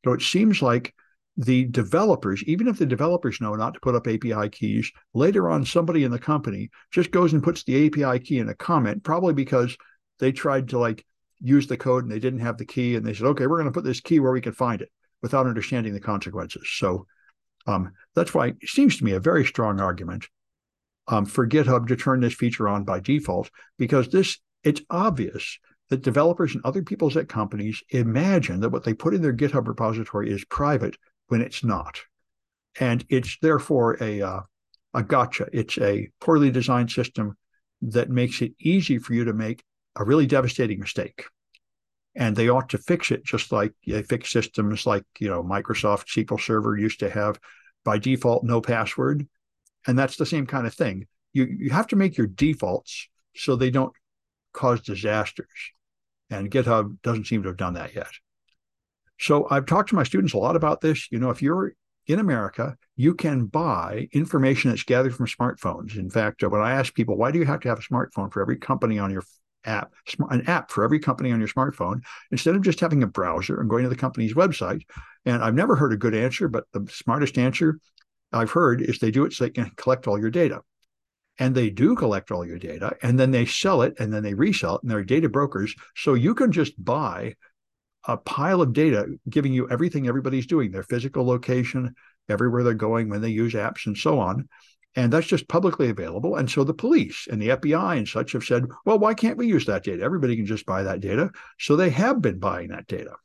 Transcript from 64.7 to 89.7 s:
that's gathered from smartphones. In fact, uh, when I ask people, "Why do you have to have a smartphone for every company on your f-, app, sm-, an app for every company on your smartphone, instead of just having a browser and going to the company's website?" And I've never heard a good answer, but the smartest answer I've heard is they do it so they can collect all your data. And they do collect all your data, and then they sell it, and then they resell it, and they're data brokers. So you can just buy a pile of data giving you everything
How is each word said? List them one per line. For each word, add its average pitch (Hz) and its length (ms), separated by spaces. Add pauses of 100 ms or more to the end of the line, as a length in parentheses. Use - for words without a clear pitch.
that's 113 120
gathered 127 320
from 117 120
smartphones. 98 720
In 92 120
fact, 107 340
uh, 98 60
when 104 120
I 117 100
ask 135 220
people, 117 220
"Why 117 160
do 170 80
you 160 60
have 143 160
to 123 80
have 110 100
a - 140
smartphone 101 400
for 101 80
every 120 160
company 117 420
on 98 120
your 92 100
f-, - 180 (260)
app, 107 280 (140)
sm-, - 220
an 120 180
app 127 240
for 101 120
every 151 160
company 131 320
on 113 80
your 107 80
smartphone, 123 540 (300)
instead 165 240
of 202 60
just 190 180
having 151 220
a 110 60
browser 87 520
and 107 100
going 120 140
to 127 60
the 123 60
company's 120 380
website?" 151 480 (440)
And 120 180
I've 113 120
never 202 200
heard 131 180
a 104 40
good 110 160
answer, 127 340
but - 240
the 101 180
smartest 131 480
answer 156 420 (520)
I've 113 200
heard 139 300
is - 180
they 110 120
do 139 140
it - 80
so 127 100
they 117 60
can 117 260
collect 127 320
all 104 120
your 110 100
data. 151 320 (800)
And 131 140
they 120 160
do 135 260
collect 104 360
all 87 140
your 85 140
data, - 420
and 127 180
then 131 120
they 120 140
sell 175 360
it, 131 180
and 107 140
then 107 100
they 101 120
resell 113 400
it, - 80
and 120 80
they're 104 120
data 143 240
brokers. 107 480 (200)
So - 180
you 135 200
can 233 180
just - 300
buy 113 540 (720)
a 117 60
pile 175 460
of 131 100
data 127 340 (240)
giving 135 220
you 127 180
everything 139 380